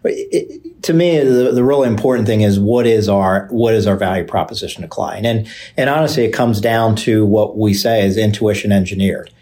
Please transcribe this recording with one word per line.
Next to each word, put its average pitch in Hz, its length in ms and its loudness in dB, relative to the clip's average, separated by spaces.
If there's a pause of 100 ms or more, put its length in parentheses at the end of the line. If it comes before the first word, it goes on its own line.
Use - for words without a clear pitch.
it, - 580 -4 (220)
to - 100 0
me, 165 240 2
the, 127 340 2
the 123 120 2
really 135 240 2
important 113 400 0
thing 110 140 2
is 101 180 2
what 117 260 2
is 110 240 2
our, 98 400 0
what 113 240 0
is 104 140 2
our 98 80 2
value 92 280 -2
proposition - 600 -6
to 80 40 -14
client? 98 380 -6
And, 113 220 -2 (300)
and 135 120 0
honestly, 147 360 0
it 107 60 0
comes 113 300 0
down 113 360 0
to 110 280 2
what 104 320 2
we 107 160 2
say 107 320 0
is 98 120 0
intuition 107 540 0
engineered, 98 600 -2 (100)